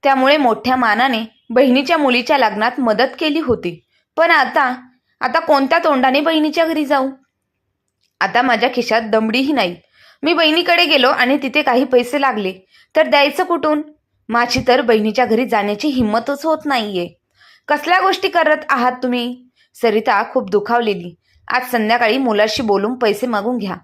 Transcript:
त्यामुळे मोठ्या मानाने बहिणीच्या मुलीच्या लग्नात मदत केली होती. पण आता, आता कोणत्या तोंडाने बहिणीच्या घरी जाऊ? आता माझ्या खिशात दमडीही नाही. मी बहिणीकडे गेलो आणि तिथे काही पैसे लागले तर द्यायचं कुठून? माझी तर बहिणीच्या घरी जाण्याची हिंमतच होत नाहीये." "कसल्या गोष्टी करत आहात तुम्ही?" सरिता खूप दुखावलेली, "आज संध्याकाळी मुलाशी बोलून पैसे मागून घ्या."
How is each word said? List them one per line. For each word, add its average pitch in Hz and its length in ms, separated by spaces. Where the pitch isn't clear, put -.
त्यामुळे 269 340
मोठ्या 247 380
मानाने 226 720
बहिणीच्या 269 480
मुलीच्या 262 400
लग्नात 220 420
मदत 240 400
केली 311 200
होती. 175 460
पण 330 140
आता, 262 560
आता 254 180
कोणत्या 311 440
तोंडाने 269 380
बहिणीच्या 311 440
घरी 311 200
जाऊ? 269 240
आता 202 220
माझ्या 247 320
खिशात 233 280
दमडीही 220 520
नाही. 185 220
मी 320 100
बहिणीकडे 339 520
गेलो 277 240
आणि 254 340
तिथे 285 180
काही 262 220
पैसे 254 380
लागले 214 320
तर 311 120
द्यायचं 285 360
कुठून? 311 380
माझी 240 380
तर 247 140
बहिणीच्या 220 440
घरी 226 200
जाण्याची 208 420
हिंमतच 254 580
होत 311 200
नाहीये." 208 440
"कसल्या 311 320
गोष्टी 381 280
करत 311 300
आहात 254 220
तुम्ही?" 247 420
सरिता 220 500
खूप 214 180
दुखावलेली, 202 680
"आज 254 240
संध्याकाळी 226 460
मुलाशी 220 440
बोलून 208 340
पैसे 233 320
मागून 233 300
घ्या." 190 260